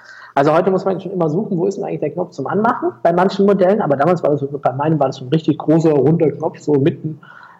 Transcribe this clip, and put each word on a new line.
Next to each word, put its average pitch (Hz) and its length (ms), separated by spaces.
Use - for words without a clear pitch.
Also 143 180
heute 180 200
muss 190 120
man 185 160
schon 180 120
immer 170 180
suchen, 196 260
wo 170 100
ist 202 100
denn - 80
eigentlich 165 160
der 151 100
Knopf 175 220
zum 135 160
Anmachen 233 420
bei 170 80
manchen 190 340
Modellen, 202 340
aber 143 160
damals 165 280
war 147 60
das 143 100
so, 139 80
bei 139 240
meinem 151 260
war 139 80
das 131 100
so - 80
ein 123 40
richtig 156 300
großer 156 340
runder 147 400
Knopf, 165 260
so - 140
mitten, 156 480